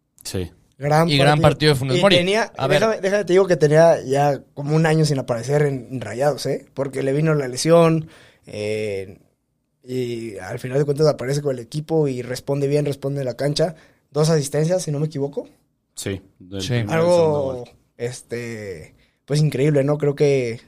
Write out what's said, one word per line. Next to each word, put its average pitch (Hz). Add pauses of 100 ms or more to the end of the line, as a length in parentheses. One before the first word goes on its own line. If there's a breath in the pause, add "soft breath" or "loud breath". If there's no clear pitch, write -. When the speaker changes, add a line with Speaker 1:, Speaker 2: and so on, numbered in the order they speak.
(240)
Speaker 1:
Sí. 90 (280)
Speaker 2:
Gran 151
Speaker 3:
Y 151
gran 143
Speaker 2:
partido. -
Speaker 3:
partido 151
de 135
Funes 131
Speaker 2:
Y -
Speaker 3:
Mori. 190
Speaker 2:
tenía, 196
Speaker 3:
A 131
ver. 185
Speaker 2:
déjame, 214
déjame 196
te 175
digo 190
que 175
tenía 151
ya 135 (120)
como 147
un 160
año 160
sin 147
aparecer 127
en, 135
en 131
Rayados, 120
¿eh? 135
Porque 135
le 135
vino 156
la 143
lesión, 160 (380 loud breath)
eh, 104 (640)
y 120
al 92
final 127
de 151
cuentas 143
aparece 143
con 143
el 147
equipo 151
y 123
responde 139
bien, 147
responde 139
en 131
la 120
cancha. 156 (340 soft breath)
Dos 156
asistencias, 160
si 165
no 143
me 156
equivoco. 143 (460)
Speaker 1:
Sí, 98 (200)
del 95
Speaker 3:
Sí. 95
Speaker 1:
primero 120
y 160
Speaker 2:
Algo, 170
Speaker 1:
segundo 156
gol. 127 (260)
Speaker 2:
este, 117 (300)
pues 147
increíble, 147
¿no? 147
Creo 143
que 135